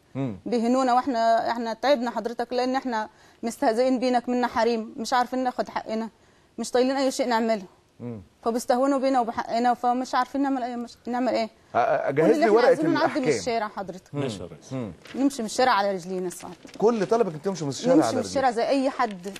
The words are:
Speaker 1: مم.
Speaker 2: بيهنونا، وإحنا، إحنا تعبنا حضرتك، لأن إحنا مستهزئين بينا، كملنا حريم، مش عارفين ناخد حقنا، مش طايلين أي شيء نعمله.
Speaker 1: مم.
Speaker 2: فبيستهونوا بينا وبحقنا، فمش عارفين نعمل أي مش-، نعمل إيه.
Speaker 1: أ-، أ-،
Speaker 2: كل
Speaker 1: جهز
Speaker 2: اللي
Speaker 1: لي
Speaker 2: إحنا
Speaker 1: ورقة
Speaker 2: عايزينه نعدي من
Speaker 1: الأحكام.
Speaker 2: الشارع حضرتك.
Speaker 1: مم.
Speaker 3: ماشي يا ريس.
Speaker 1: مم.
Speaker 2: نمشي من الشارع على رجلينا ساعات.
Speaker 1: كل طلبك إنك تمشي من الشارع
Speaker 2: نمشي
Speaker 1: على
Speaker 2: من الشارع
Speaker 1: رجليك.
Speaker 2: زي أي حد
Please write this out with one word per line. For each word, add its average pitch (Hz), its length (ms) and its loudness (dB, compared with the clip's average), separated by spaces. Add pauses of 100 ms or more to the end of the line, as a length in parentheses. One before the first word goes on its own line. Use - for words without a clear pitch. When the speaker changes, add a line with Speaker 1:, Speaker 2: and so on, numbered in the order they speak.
(160)
Speaker 1:
مم. 127 200 -4 (100)
Speaker 2:
بيهنونا، 240 480 2
وإحنا، 233 580 2
إحنا 226 220 -4
تعبنا 247 380 2
حضرتك، 233 420 -6
لأن 254 220 0
إحنا 240 340 -4 (340)
مستهزئين 240 560 2
بينا، 247 200 2
كملنا 247 280 0
حريم، 233 500 0
مش 226 160 -4
عارفين 254 300 0
ناخد 247 260 -4
حقنا، 220 400 -6 (480)
مش 226 140 -8
طايلين 254 240 2
أي 262 160 2
شيء 254 160 -2
نعمله. 226 360 0 (360)
Speaker 1:
مم. 117 220 -10 (220)
Speaker 2:
فبيستهونوا 254 560 0
بينا 269 200 2
وبحقنا، 240 540 0
فمش 247 420 -2
عارفين 262 260 0
نعمل 269 220 0
أي 247 120 -6
مش-، 240 300 -12
نعمل 240 280 -2
إيه. 220 160 -2 (260)
Speaker 1:
أ-، - 20 4
أ-، 135 340 2
Speaker 2:
كل 139 40 -4
Speaker 1:
جهز 156 100 4
Speaker 2:
اللي - 140 4
Speaker 1:
لي 208 60 4
Speaker 2:
إحنا 214 100 4
Speaker 1:
ورقة 240 120 6
Speaker 2:
عايزينه 285 220 4
نعدي 311 160 2
من 254 120 0
Speaker 1:
الأحكام. 233 220 2
Speaker 2:
الشارع 226 280 -2
حضرتك. 190 480 -12
Speaker 1:
مم. 143 60 -2
Speaker 3:
ماشي 104 220 -6
يا 85 120 -12
ريس. - 180 -14
Speaker 1:
مم. 117 180 -6 (240)
Speaker 2:
نمشي 269 260 0
من 214 40 -4
الشارع 247 260 2
على 202 200 2
رجلينا 185 380 -6
ساعات. - 260 -14 (220)
Speaker 1:
كل 214 280 4
طلبك 214 280 2
إنك 151 100 -10
تمشي 185 200 -4
من 139 60 -2
الشارع 247 260 2
Speaker 2:
نمشي 311 120 6
Speaker 1:
على - 80 0
Speaker 2:
من - 60 0
الشارع 262 280 0
Speaker 1:
رجليك. 226 160 0
Speaker 2:
زي - 60 0
أي 269 180 2
حد 196 500 -4